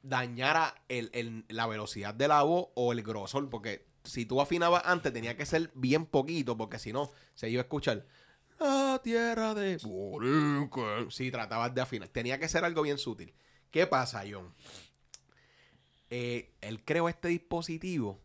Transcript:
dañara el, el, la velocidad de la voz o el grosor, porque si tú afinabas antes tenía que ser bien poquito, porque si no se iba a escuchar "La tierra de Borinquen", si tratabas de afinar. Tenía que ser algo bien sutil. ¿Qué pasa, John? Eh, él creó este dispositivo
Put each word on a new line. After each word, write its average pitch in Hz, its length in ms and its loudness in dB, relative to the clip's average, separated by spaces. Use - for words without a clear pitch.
dañara 131 720 2
el, 120 240 -2
el, 117 360 -6
la 113 180 0
velocidad 107 460 -4
de 135 140 2
la 147 160 8
voz 175 320 4
o 123 160 4
el 117 120 -2
grosor, 110 460 -4
porque 107 360 -8
si 120 220 -6
tú 127 160 2
afinabas 170 440 4
antes 165 280 2
tenía 117 240 -4
que 143 80 -4
ser 165 300 0
bien 135 300 2
poquito, 139 520 0
porque 110 220 -6
si 107 120 -10
no 139 180 -4
se 113 140 -6
iba 123 120 2
a - 20 -2
escuchar 135 420 -2
"La 269 420 2
tierra 226 520 0
de 196 240 -2
Borinquen", 120 1300 0
si 127 220 -6
tratabas 117 420 -2
de 127 80 0
afinar. 117 280 -6
Tenía 123 280 -2
que 156 120 -4
ser 165 160 2
algo 160 160 0
bien 143 160 0
sutil. - 360 -8
¿Qué 175 160 4
pasa, 123 420 0
John? 92 240 -12
Eh, 120 520 -6
él 107 220 -10
creó 170 260 2
este 175 200 -4
dispositivo 165 960 -2